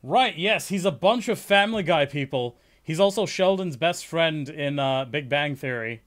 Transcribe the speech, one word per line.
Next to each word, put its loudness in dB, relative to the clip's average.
Right, 2
yes, 0
he's -2
a 2
bunch 2
of 0
Family 2
Guy 2
people. -4
He's -6
also 2
Sheldon's 0
best -2
friend 0
in, -4
uh, 0
Big -6
Bang 0
Theory. -6